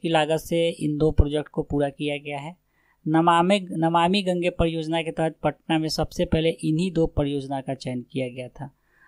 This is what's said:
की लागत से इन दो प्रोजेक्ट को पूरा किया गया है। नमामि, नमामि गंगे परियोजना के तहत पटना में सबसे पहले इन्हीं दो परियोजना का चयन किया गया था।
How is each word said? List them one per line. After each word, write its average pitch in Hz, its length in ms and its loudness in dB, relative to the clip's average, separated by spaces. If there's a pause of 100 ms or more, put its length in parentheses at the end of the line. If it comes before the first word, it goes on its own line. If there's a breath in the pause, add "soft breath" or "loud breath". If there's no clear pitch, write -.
की 170 80 -2
लागत 156 280 2
से 170 320 0
इन 151 280 -4
दो 156 140 2
प्रोजेक्ट 147 360 2
को - 160 -4
पूरा 143 260 0
किया 147 280 -6
गया 143 220 -8
है। 160 260 -14 (420)
नमामि, 170 640 4
नमामि 170 500 2
गंगे 175 280 0
परियोजना 165 520 -2
के 160 100 -6
तहत 160 320 -2
पटना 156 360 0
में 156 100 -2
सबसे 165 360 -2
पहले 165 240 2
इन्हीं 165 420 0
दो 160 160 2
परियोजना 139 540 -2
का 135 120 -6
चयन 127 380 -8
किया 127 180 -4
गया 123 180 -12
था। 139 280 -14 (320 soft breath)